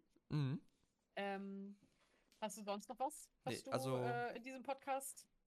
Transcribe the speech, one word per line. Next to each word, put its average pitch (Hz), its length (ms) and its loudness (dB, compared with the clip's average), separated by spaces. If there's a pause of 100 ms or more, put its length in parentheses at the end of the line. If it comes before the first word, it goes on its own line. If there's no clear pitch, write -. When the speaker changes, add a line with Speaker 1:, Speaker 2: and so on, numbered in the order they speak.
(280)
Speaker 1:
Mhm. 147 320 4 (560)
Speaker 2:
Ähm, 196 600 -2 (640)
hast 220 180 -2
du 214 40 -8
sonst 202 260 -2
noch 247 120 -6
was, - 280 -2 (140)
was - 140 0
Speaker 1:
Nee, - 60 -4
Speaker 2:
du, 269 100 -8
Speaker 1:
also 131 240 4
Speaker 2:
äh, 127 400 2
in 233 80 -8
diesem 262 180 -6
Podcast 269 640 -2 (200)